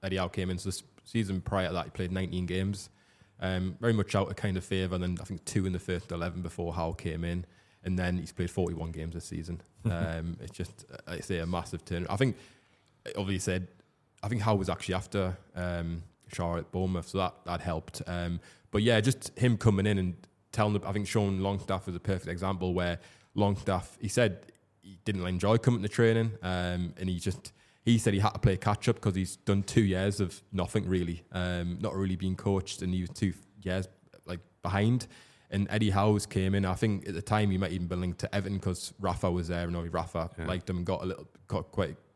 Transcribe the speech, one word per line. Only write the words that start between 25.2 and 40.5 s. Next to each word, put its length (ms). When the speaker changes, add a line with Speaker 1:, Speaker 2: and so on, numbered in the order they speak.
Speaker 1:
enjoy 300
coming 240
to 80
training, 420
um, 540
and 120
he 100
just, 320
he 140
said 160
he 80
had 140
to 40
play 160
catch 320
up 140
'cause 140
he's 200
done 280
two 200
years 380
of 200
nothing 340
really, 460
um, 480
not 120
really 220
being 220
coached, 440
and 120
he 80
was 80
two 240
years, 260
like, 140
behind. 460
And 180
Eddie 220
Howe's 340
came 300
in. 100
I 80
think 340
at 60
the 80
time 300
he 80
might 140
even 120
been 160
linked 200
to 140
Everton 240
'cause 400
Rafa 300
was 200
there, 180
and 80
obviously 180
Rafa 420
Speaker 3:
Yeah. 120
Speaker 1:
liked 200